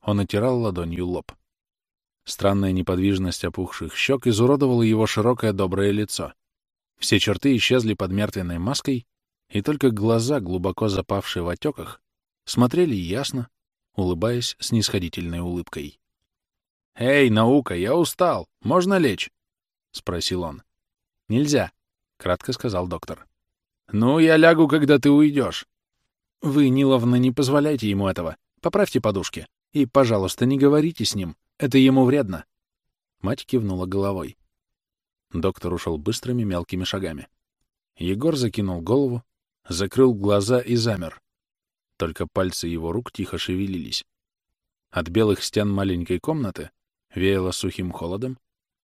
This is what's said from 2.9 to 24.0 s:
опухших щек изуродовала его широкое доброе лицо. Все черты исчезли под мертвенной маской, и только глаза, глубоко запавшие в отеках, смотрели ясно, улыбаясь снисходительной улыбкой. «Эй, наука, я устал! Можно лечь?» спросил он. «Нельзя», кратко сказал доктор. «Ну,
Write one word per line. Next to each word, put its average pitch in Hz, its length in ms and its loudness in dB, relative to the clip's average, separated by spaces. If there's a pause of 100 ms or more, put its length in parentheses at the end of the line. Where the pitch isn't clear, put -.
опухших 87 520 -8
щек 131 300 -2
изуродовала 123 560 4
его 110 240 4
широкое 110 460 0
доброе 98 380 0
лицо. 101 420 -4 (640)
Все - 200 2
черты 120 380 2
исчезли 113 380 2
под 92 180 -4
мертвенной 95 460 -4
маской, 123 480 -4 (440)
и 104 120 -4
только 143 280 0
глаза, 113 500 0
глубоко 92 480 -4
запавшие 95 540 -4
в 85 60 -4
отеках, 90 520 -8 (440)
смотрели 131 500 0
ясно, 113 540 -6 (460)
улыбаясь 101 640 -2
снисходительной 90 800 -4
улыбкой. 85 580 -8 (960)
«Эй, 131 360 4
наука, 113 440 4
я 101 220 0
устал! 156 520 0 (140)
Можно 180 360 2
лечь?» 123 320 0 (600)
спросил 90 520 -6
он. 78 200 -10 (640)
«Нельзя», 127 440 0 (460)
кратко 90 340 -4
сказал 95 340 -4
доктор. 85 400 -10 (640)
«Ну, 127 280 2